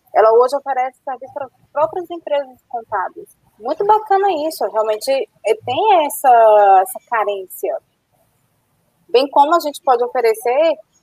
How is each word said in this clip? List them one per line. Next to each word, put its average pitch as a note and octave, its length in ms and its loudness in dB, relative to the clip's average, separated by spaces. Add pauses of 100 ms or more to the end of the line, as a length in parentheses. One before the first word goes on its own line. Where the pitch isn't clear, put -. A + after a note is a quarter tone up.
(140)
ela A3 200 4
hoje B3 200 2
oferece C4 500 -6
serviço C4 300 -14
para C#4+ 120 -12
as - 60 -20 (200)
próprias D#4+ 360 -4
empresas C#4+ 480 -8 (120)
contábeis. A3 580 -10 (320)
Muito C#4 260 -6
bacana G4+ 440 0 (200)
isso, D#4 200 -6
realmente, G#3+ 420 -4 (340)
é, A3 120 0
tem E4 500 0
essa, G#3+ 720 4
essa G3 200 -6 (100)
carência. G3+ 680 -6 (1300)
Bem C4+ 220 0
como D4+ 260 2
a E4+ 40 2
gente D4 220 -10
pode B3 220 0
oferecer A#3+ 720 -2 (260)